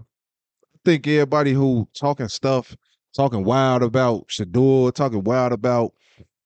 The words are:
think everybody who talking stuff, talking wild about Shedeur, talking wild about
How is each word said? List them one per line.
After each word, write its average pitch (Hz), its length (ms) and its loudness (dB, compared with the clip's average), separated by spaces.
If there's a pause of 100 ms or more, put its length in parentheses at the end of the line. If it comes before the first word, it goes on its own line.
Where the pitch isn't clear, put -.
(840)
think 151 220 2
everybody 147 460 2
who 131 420 0
talking 143 340 -4
stuff, 131 460 -4 (400)
talking 120 300 0
wild 127 380 2
about 120 460 0
Shedeur, 123 680 2
talking 117 280 -2
wild 123 300 0
about 120 400 -2 (540)